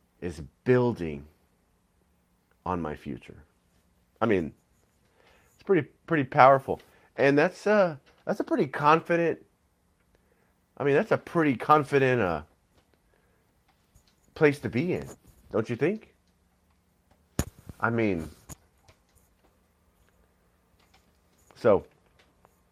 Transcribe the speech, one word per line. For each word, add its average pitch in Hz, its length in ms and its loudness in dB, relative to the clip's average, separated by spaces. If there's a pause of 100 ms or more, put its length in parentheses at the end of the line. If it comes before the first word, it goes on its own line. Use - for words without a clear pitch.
(200)
is 85 220 -12 (220)
building 87 600 -2 (1400)
on 90 160 -6
my 76 140 -8
future. - 480 -16 (800)
I 113 60 0
mean, 90 260 0 (1040)
it's - 80 -20
pretty, 165 260 0 (180)
pretty 151 180 0
powerful. 131 580 4 (340)
And 139 220 4
that's - 280 -2
a, 190 320 2 (280)
that's 196 140 -4
a - 40 -8
pretty 247 220 -2
confident, 160 720 0 (1400)
I - 80 -8
mean, 139 100 2
that's 185 180 0
a 139 40 4
pretty 151 400 -2
confident, 139 640 2
uh, 82 220 -2 (1900)
place 147 240 2
to 113 100 -8
be 135 240 -2
in, 71 160 -6 (440)
don't 110 180 -2
you 120 60 -6
think? 180 360 -4 (1700)
I 110 80 -2
mean, 104 400 -2 (3250)
so, 98 320 0 (840)